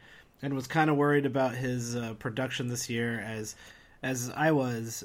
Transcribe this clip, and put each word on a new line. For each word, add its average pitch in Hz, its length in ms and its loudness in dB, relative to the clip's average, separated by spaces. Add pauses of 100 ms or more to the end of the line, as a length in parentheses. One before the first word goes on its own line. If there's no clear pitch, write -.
(420)
and 139 100 -2
was 135 140 -4
kinda 156 260 4
worried 143 340 4
about 131 280 2
his, 123 400 -4
uh, 117 200 -4
production 127 520 -4
this 120 240 -4
year, 117 300 0
as, 107 340 -8 (480)
as 123 280 -4
I 156 200 2
was, 120 540 0